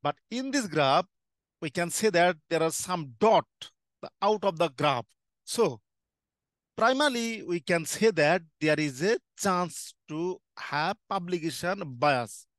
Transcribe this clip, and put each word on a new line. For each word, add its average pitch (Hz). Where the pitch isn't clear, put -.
But 147
in 262
this 254
graph, 151
we 165
can 175
say 220
that 175
there 160
are 160
some 160
dot 208
out 208
of 180
the 165
graph. 135
So 156
primarily, 233
we 175
can 170
say 220
that 160
there 151
is 143
a 220
chance 180
to 170
have 160
publication 180
bias. 127